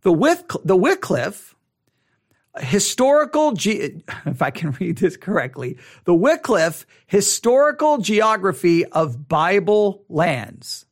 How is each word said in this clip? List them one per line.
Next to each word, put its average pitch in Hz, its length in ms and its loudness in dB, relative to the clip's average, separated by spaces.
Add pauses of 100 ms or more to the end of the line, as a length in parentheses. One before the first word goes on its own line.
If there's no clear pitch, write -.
The 185 120 2
Wyth-, 269 500 0
the 185 120 2
Wycliffe 202 800 -2 (1040)
Historical 277 920 2
Ge-, 190 160 -4
<laughs> - 580 -6
if 135 160 -6
I 139 100 -2
can 156 280 -6
read 170 200 -4
this - 180 0
correctly, 131 600 -6 (280)
the 175 100 4
Wycliffe 196 720 0 (220)
Historical 294 920 2
Geography 196 880 2
of 147 420 -4
Bible 196 800 0
Lands. 131 840 -4